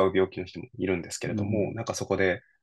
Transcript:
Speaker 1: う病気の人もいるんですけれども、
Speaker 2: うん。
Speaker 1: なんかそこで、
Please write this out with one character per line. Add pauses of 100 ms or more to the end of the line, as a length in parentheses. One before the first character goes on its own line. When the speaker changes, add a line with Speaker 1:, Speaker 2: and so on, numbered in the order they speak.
Speaker 1:
う
病
気
の
人
も (120)
い
る
ん
で
す
け
れ
ど
も、
Speaker 2:
う
ん。
Speaker 1:
な
ん
か
そ
こ
で、 (200)